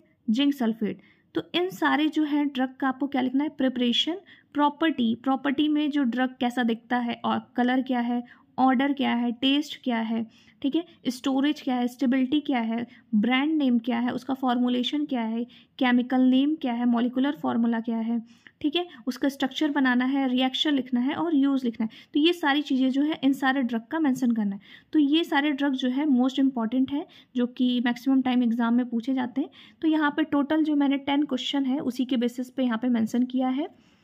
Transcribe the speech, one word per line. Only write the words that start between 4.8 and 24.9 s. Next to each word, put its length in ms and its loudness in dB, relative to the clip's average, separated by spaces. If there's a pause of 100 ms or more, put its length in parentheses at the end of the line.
प्रॉपर्टी 440 0
में 240 0
जो 140 0
ड्रग 340 -2
कैसा 240 -2
दिखता 340 -2
है 280 -4
और 140 0 (160)
कलर 260 2
क्या 180 -2
है, 220 -2 (380)
ऑर्डर 340 4
क्या 200 0
है, 200 -2
टेस्ट 500 0
क्या 160 -2
है, 260 -4 (360)
ठीक 140 -2
है, 80 0 (260)
स्टोरेज 520 -2
क्या 140 -2
है, 120 0
स्टेबिलिटी 540 0
क्या 200 -2
है, 240 -4 (300)
ब्रांड 380 2
नेम 260 2
क्या 200 -2
है, 140 -2
उसका 200 -6
फॉर्मुलेशन 720 -2
क्या 160 -4
है, 220 -4 (360)
केमिकल 420 2
नेम 400 4
क्या 120 -2
है, 120 -2
मॉलिक्यूलर 560 0
फॉर्मूला 380 0
क्या 200 -4
है, 220 -2 (400)
ठीक 140 -2
है, 100 -2 (220)
उसका 220 -2
स्ट्रक्चर 420 -2
बनाना 340 2
है, 240 0
रिएक्शन 440 0
लिखना 260 0
है 160 0
और 200 -2
यूज़ 300 2
लिखना 200 -2
है। 40 -6 (240)
तो 60 2
ये 140 4
सारी 280 0
चीज़ें 300 2
जो 100 0
है 220 0
इन 100 4
सारे 280 0
ड्रग 200 -2 (100)
का 80 -2
मेंशन 320 2
करना 240 0
है। 60 -14 (320)